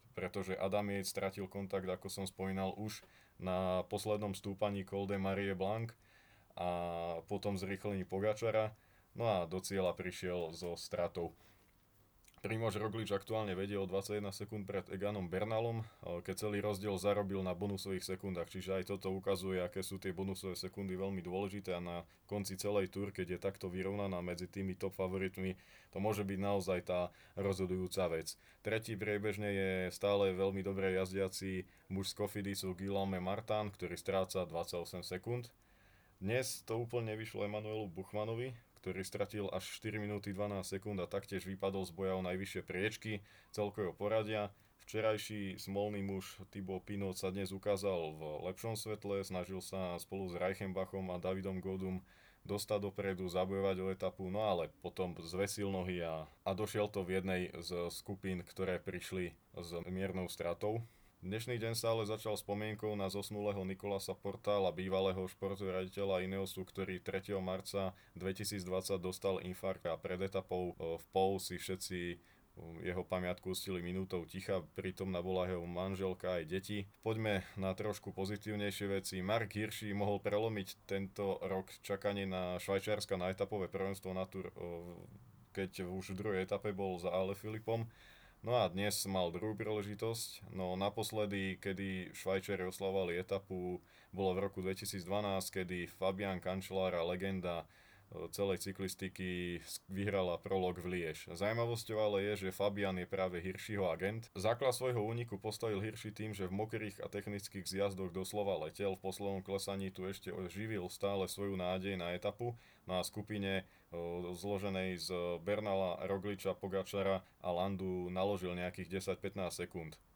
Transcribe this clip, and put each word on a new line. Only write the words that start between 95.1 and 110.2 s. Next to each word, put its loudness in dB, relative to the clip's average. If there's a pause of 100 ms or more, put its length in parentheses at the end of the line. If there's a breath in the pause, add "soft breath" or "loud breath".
kedy -2
Fabian 0
Cancellara, 2
legenda, 0
e, -12
celej 2
cyklistiky, -2
s-, -8
vyhrala 2
prolog 2
v -4
Liège. -2
Zaujímavosťou 2
ale 4
je, -2
že -
Fabian 2
je -2
práve 0
Hirschiho -2
agent. 0
Základ 4
svojho 2
úniku -2
postavil 0
Hirschi -4
tým, -6
že -2
v 0
mokrých -6
a -6
technických -4
zjazdoch 0
doslova 0
letel. 0
V -8
poslednom -2
klesaní -2
tu -6
ešte -6